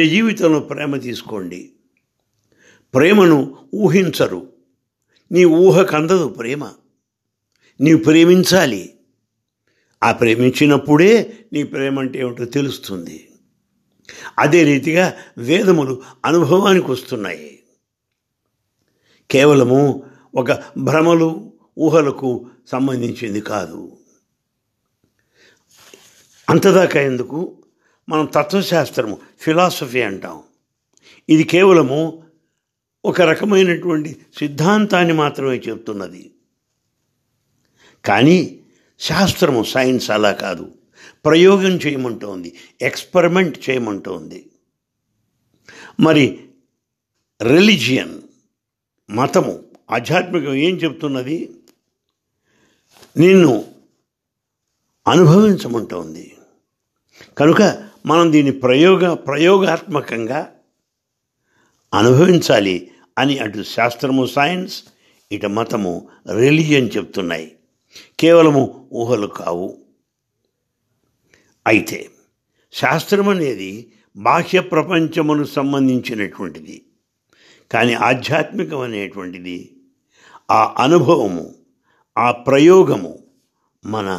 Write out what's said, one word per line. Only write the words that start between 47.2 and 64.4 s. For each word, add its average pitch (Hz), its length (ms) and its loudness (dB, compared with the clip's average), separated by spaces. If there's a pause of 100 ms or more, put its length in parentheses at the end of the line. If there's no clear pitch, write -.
religion, 127 760 0 (960)
మతము, 127 440 -2 (420)
ఆధ్యాత్మికం 156 580 -4 (120)
ఏం 185 180 -2
చెప్తున్నది? 139 540 -6 (1800)
నిన్ను 175 320 6 (1500)
అనుభవించమంటోంది. 120 1200 2 (1120)
కనుక 151 220 4 (500)
మనం 170 140 4 (100)
దీన్ని 139 180 2 (120)
ప్రయోగ-, 170 480 4 (140)
ప్రయోగాత్మకంగా 151 1120 -2 (1500)
అనుభవించాలి 120 840 4 (400)
అని 135 220 -2
అటు 104 360 -10
శాస్త్రము, 127 500 -2 (120)
science, 180 420 -4 (520)